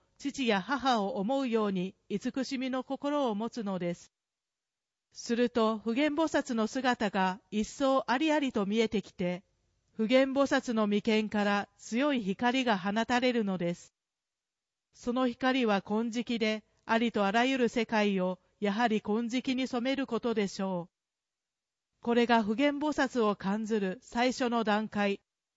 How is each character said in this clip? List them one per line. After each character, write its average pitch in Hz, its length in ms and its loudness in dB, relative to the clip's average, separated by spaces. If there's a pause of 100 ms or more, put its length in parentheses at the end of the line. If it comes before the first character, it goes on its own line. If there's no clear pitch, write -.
(180)
父 277 300 -4
や 202 120 4
母 247 400 0
を 196 160 -2
思 233 240 0
う 262 80 0
よ 220 180 2
う 202 60 0
に 185 220 -4 (140)
慈 247 340 -4
し 262 160 -4
み 262 120 -4
の 254 120 -4
心 285 480 -2
を 208 60 -2
持 226 140 -4
つ 233 120 -8
の 190 160 -4
で 175 160 -2
す。 - 180 -20 (1000)
す - 240 -4
る 240 140 2
と、 220 280 2
普 220 160 -4
賢 294 220 0
菩 330 80 2
薩 285 300 -2
の 220 120 0
姿 240 440 0
が 190 300 0 (120)
一 214 120 0
層 269 460 0
あ 247 80 2
り 311 140 2
あ 302 80 4
り 269 120 -2
と 202 140 0
見 214 140 0
え 220 80 2
て 202 140 -2
き - 100 -14
て、 180 320 -4 (520)
普 220 100 0
賢 262 260 4
菩 269 100 2
薩 269 320 0
の 214 120 2
眉 208 160 0
間 214 260 2
か 208 140 0
ら 202 260 0 (100)
強 277 340 0
い 240 100 0
光 240 420 0
が 220 140 2
放 208 280 0
た 247 120 0
れ 254 140 2
る 226 120 2
の 190 140 -2
で 175 160 -2
す。 - 180 -20 (1000)
そ - 180 -6
の 254 160 0
光 254 380 0
は 196 160 2
金 220 300 -2
色 233 260 -4
で、 214 240 -2 (240)
あ 226 120 2
り 233 140 2
と 208 120 2
あ 196 80 2
ら 233 120 4
ゆ 269 140 0
る 240 100 4
世 226 160 0
界 208 360 0
を 185 180 -2 (220)
や 202 120 0
は 233 160 2
り 214 120 2
金 226 280 -2
色 254 260 -2
に 254 140 -2
染 247 220 -2
め 269 40 0
る 262 120 -4
こ 220 140 -4
と 233 140 -2
で 202 140 0
し - 140 -8
ょ 185 260 -4
う。 - 1120 -20
こ 233 120 0
れ 240 120 4
が 233 160 4
普 214 140 -2
賢 285 220 2
菩 302 140 -2
薩 254 320 0
を 208 120 0
感 214 300 -4
ず 214 120 0
る 190 240 -2
最 247 300 0
初 247 160 -2
の 233 160 0
段 208 240 0
階、 202 320 -2 (360)